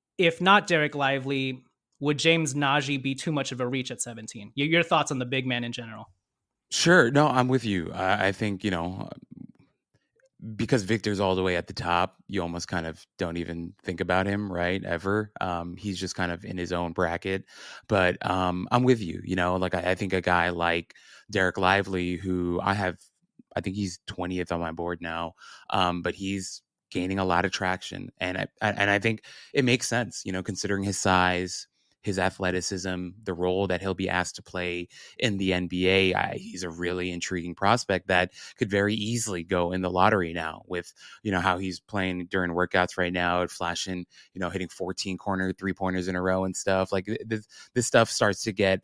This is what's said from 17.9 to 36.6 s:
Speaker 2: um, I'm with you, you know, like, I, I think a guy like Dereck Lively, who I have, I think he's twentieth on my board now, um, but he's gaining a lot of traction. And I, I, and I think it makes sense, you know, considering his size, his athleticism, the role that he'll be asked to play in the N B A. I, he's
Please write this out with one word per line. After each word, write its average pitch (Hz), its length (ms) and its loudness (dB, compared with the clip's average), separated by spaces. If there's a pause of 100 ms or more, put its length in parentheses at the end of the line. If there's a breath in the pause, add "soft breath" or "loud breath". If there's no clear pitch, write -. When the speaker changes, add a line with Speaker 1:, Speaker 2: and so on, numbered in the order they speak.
Speaker 2:
um, 92 460 0
I'm 123 140 4
with 123 180 6
you, - 220 -6
you 95 100 -2
know, 90 220 2
like, 92 180 0
I, 90 180 2
I - 40 0
think 95 160 -4
a 92 80 2
guy 87 300 4
like 85 440 -2 (380 loud breath)
Dereck 92 240 2
Lively, 92 600 2
who 90 460 -2
I 98 120 2
have, 92 240 -2 (580)
I 87 60 -2
think 98 120 -4
he's 95 320 -2
twentieth 90 460 -4
on 85 80 0
my 85 100 -4
board 85 300 -4
now, 82 340 -6 (360 loud breath)
um, 87 320 0
but 87 120 -4
he's 98 480 -6 (300)
gaining 92 260 -2
a 95 60 0
lot 90 200 2
of 95 60 -2
traction. 92 680 -6
And 92 200 -4
I, 98 80 -4 (160)
I, 107 80 2
and 101 200 0
I 101 100 4
think 110 240 -2 (280 loud breath)
it 139 120 2
makes 123 240 2
sense, 113 360 -2
you 95 60 -6
know, 92 140 -4
considering 98 400 -2
his 101 140 -2
size, 90 680 2 (340)
his 95 200 -2
athleticism, 90 880 -2 (160)
the 95 100 -4
role 90 320 0
that 90 140 -2
he'll 95 120 -2
be 92 160 -4
asked 90 280 -2
to - 60 -16
play 87 440 -6 (320 loud breath)
in 107 180 0
the 95 160 0
N 90 140 0
B 90 220 0
A. 95 260 4
I, - 220 -2
he's 185 260 -12